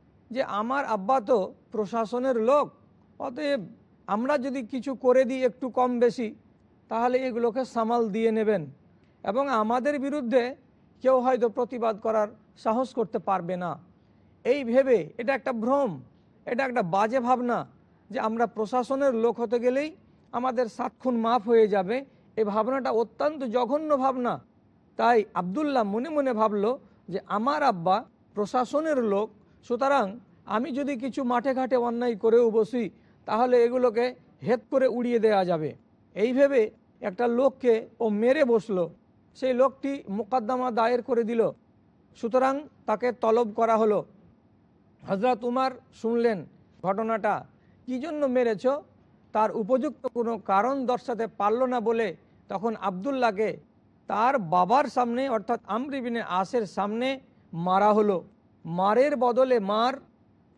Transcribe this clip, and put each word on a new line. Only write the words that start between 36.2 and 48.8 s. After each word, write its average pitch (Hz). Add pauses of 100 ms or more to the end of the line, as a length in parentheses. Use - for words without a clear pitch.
ভেবে 269 (300)
একটা 233
লোককে 240 (120)
ও 226
মেরে 240
বসলো। 208 (440)
সেই 254
লোকটি 269
মোকদ্দমা 247
দায়ের 233
করে 233
দিল, 214 (640)
সুতরাং 262 (260)
তাকে 233
তলব 226
করা 226
হলো। 214 (1040)
হযরত 233
উমর 254 (220)
শুনলেন 233 (360)
ঘটনাটা, 208 (420)
"কি 254
জন্য 302
মেরেছ?" 247 (640)